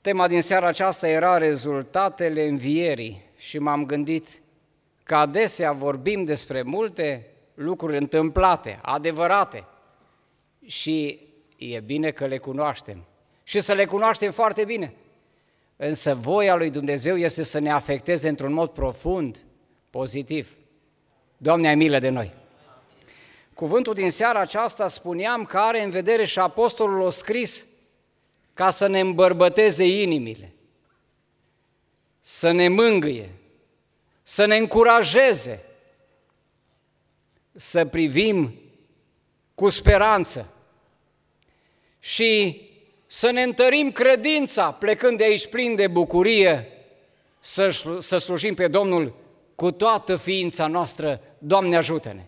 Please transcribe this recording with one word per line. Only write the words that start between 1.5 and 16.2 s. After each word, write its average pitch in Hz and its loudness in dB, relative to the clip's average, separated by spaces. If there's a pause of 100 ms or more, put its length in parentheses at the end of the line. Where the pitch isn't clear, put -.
învierii 135 -4
și - -14
m-am 147 -2
gândit 147 -6 (640)
că 156 -4
adesea 151 0
vorbim 143 -4
despre 139 -4
multe 151 -6 (260)
lucruri 156 -6
întâmplate, 156 0
adevărate, 160 -2 (1000)
și 156 -6 (380)
e 120 -12
bine 147 -4
că 143 -8
le 135 -6
cunoaștem 131 -8 (380)
și 196 -4
să 202 -2
le 196 4
cunoaștem 202 -2
foarte 214 0
bine. 202 -8 (840)
Însă 147 -2
voia 180 2